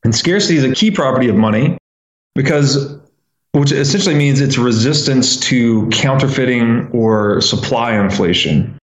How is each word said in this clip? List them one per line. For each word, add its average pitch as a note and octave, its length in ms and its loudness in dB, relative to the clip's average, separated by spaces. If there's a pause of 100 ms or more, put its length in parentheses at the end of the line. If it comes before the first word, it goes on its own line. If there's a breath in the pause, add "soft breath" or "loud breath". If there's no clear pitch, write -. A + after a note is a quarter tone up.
And A2+ 120 0
scarcity F3+ 420 0
is C#3 80 2
a C3 100 0
key G#3+ 160 2
property B2+ 380 0
of G2+ 80 2
money A2 400 2 (580)
because, C#3+ 640 0 (560)
which C#3+ 180 2
essentially D3+ 440 -2
means C#3+ 260 2
its C#3 160 0
resistance B2 840 0
to A#2 500 0
counterfeiting B2+ 1000 0
or A2 480 0
supply A#2 540 -2
inflation. F2 920 0